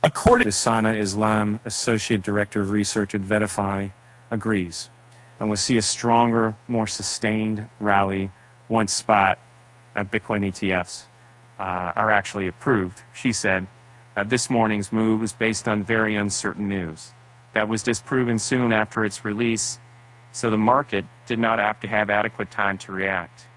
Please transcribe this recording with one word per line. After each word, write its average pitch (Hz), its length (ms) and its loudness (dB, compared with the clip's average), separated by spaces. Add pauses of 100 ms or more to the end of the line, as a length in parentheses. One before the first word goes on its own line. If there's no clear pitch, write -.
According 240 420 4
to 104 60 0
Sana 113 420 2
Islam, 107 720 0
Associate 110 560 -2
Director 104 400 -2
of 98 80 -2
Research 104 460 0
at 98 60 -2
Verify, 98 680 -2 (400)
agrees, 104 640 -4 (480)
and 107 100 -2
we'll 104 80 0
see 123 180 0
a 113 60 4
stronger, 117 760 2 (120)
more 110 180 0
sustained 107 840 -4 (120)
rally 98 520 2 (380)
once 113 240 0
spot 98 460 4 (560)
at 101 160 -6
Bitcoin 104 340 -2
E 95 60 -2
T 95 200 -2
Fs, - 360 -4 (520)
uh, 90 360 -4
are 110 160 2
actually 98 360 0
approved. 95 540 -2 (100)
She 123 220 -2
said, 95 320 0 (500)
uh, 101 80 0
"This 120 280 0
morning's 110 420 2
move 110 260 2
was 113 140 -4
based 113 340 -2
on 107 160 0
very 110 320 0
uncertain 101 540 -4
news 87 440 -6 (400)
that 107 140 2
was 110 140 -2
disproven 120 560 0
soon 123 340 0
after 107 320 0
its 101 220 -6
release, 110 540 -2 (520)
so 117 200 -2
the 107 80 2
market 120 460 2 (200)
did 113 140 -4
not 113 180 2
have 107 220 0
to 104 80 -8
have 107 240 0
adequate 104 400 -2
time 98 260 -2
to - 140 -14
react." 95 640 -6